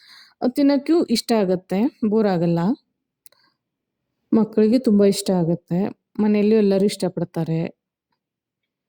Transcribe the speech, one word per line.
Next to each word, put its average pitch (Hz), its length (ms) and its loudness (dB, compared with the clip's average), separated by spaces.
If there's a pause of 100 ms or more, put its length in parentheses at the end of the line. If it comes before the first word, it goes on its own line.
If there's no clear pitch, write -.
(500)
ತಿನ್ನಕ್ಕೂ 285 540 0
ಇಷ್ಟ - 280 -4
ಆಗತ್ತೆ, 185 480 -2 (280)
ಬೋರ್ 208 180 0
ಆಗಲ್ಲ, 175 320 0 (1700)
ಮಕ್ಕಳಿಗೆ 214 460 2
ತುಂಬಾ 208 280 2
ಇಷ್ಟ 196 240 0
ಆಗತ್ತೆ, 175 500 -2 (400)
ಮನೆಯಲ್ಲೂ 208 360 2
ಎಲ್ಲರೂ 196 280 2
ಇಷ್ಟಪಡ್ತಾರೆ. 170 760 -4 (1300)